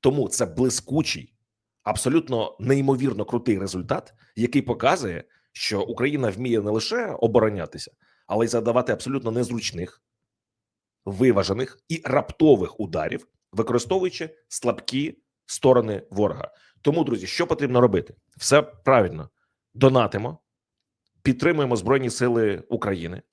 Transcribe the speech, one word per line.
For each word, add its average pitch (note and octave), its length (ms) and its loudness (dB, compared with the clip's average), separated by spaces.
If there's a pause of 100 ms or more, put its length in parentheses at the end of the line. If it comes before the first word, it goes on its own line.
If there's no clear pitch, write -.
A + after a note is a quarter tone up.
Тому C3 240 2
це - 160 -2
блискучий, B2 880 -2 (500)
абсолютно B2+ 760 -2
неймовірно C3 640 0
крутий A#2 340 0
результат, F#2 540 -6 (220)
який A#2+ 260 0
показує, A#2 640 -2 (280)
що - 300 -4
Україна B2 480 -2
вміє A2+ 320 -2
не G#2 100 -2
лише A3 340 -2
оборонятися, A2 880 0 (360)
але A2 180 0
й - 20 -2
завдавати A#2+ 460 0
абсолютно B2+ 380 -4
незручних, A2+ 720 -6 (1000)
виважених G2+ 760 0 (100)
і E3 160 -8
раптових C3 760 2
ударів, E2 480 -6 (240)
використовуючи D#3+ 840 -4 (100)
слабкі - 720 -4 (280)
сторони A2+ 640 2
ворога. - 420 -2 (300)
Тому, D#3 220 2
друзі, A2 240 -4
що - 200 -2
потрібно B2 340 2
робити? G2 340 0 (220)
Все D3 240 4
правильно. G2+ 680 0 (440)
Донатимо, B2+ 680 2 (840)
підтримуємо C3+ 540 2
Збройні A#2+ 340 0
Сили A2+ 600 0
України F#2+ 520 -4 (120)